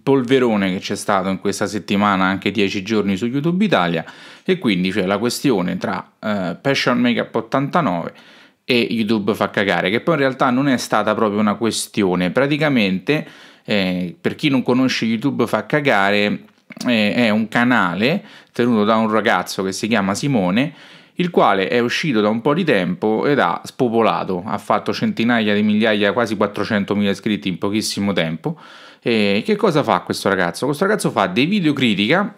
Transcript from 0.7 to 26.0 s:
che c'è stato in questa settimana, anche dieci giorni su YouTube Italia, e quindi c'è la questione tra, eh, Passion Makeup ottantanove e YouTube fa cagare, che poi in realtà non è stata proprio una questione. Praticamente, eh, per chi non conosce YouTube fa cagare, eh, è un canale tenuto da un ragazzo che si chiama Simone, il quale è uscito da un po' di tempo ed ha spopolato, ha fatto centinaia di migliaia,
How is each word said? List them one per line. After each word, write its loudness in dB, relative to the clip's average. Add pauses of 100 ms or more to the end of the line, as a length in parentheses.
che -4
c'è -6
stato 0
in -2
questa -2
settimana, 0
anche 0
dieci 0
giorni 0
su -4
YouTube -2
Italia, 0 (400)
e 0
quindi 0
c'è -2
la 0
questione 0
tra, -8
eh, -4
Passion 0
Makeup 0
ottantanove -2 (520)
e 2
YouTube 0
fa 0
cagare, 2
che 0
poi 0
in -2
realtà 0
non 0
è 2
stata 0
proprio 0
una 2
questione. 0
Praticamente, 0 (360)
eh, -2
per -2
chi -2
non 2
conosce 0
YouTube 0
fa -2
cagare, 2 (420)
eh, 2
è 2
un 0
canale 2 (280)
tenuto 2
da 4
un 2
ragazzo 0
che -2
si -6
chiama 0
Simone, 0 (420)
il -2
quale 2
è 0
uscito 0
da 2
un -2
po' 0
di -2
tempo 0
ed 2
ha 0
spopolato, 0
ha -6
fatto -2
centinaia 0
di 2
migliaia, 2